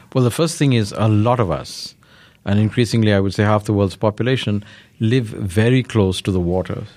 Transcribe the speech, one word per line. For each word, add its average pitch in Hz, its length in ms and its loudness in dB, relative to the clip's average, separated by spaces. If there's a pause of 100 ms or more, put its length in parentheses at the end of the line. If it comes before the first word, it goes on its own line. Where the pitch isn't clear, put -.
(140)
Well, 131 100 2
the 123 60 2
first 160 260 -2
thing 139 180 2
is 107 220 0
a 110 120 2
lot 110 320 2
of 98 100 0
us, - 460 -8 (500)
and 101 140 2
increasingly 107 520 2
I 101 80 4
would 98 140 0
say 107 100 0
half 104 220 2
the 110 80 0
world's 101 220 0
population, 110 680 -2 (360)
live 113 260 0
very 110 560 0
close 98 400 0
to 101 100 -2
the 92 80 0
water. 90 440 -4 (120)